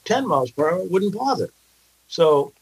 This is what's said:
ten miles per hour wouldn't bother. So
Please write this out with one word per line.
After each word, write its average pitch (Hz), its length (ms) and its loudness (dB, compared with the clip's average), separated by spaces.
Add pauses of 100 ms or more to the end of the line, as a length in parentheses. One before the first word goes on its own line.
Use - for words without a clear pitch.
ten 254 240 -2
miles 131 240 0
per 151 200 -2
hour 185 120 -4
wouldn't 190 320 -2
bother. 247 340 -4 (580)
So 147 540 2